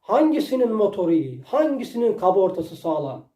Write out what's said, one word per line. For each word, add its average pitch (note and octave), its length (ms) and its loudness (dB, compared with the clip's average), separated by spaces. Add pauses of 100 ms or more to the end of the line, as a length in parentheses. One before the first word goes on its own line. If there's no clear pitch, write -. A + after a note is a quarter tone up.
Hangisinin C4 720 2
motoru G3 400 0
iyi? C3+ 300 -2
Hangisinin A#3+ 760 -2
kabortası F#3 580 0
sağlam? D3 600 -6